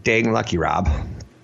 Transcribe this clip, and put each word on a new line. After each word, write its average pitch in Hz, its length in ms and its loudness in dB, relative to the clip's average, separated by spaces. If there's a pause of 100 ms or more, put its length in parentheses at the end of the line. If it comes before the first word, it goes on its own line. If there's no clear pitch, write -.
dang 117 280 4
lucky, 110 280 0
Rob?" 78 300 0 (540)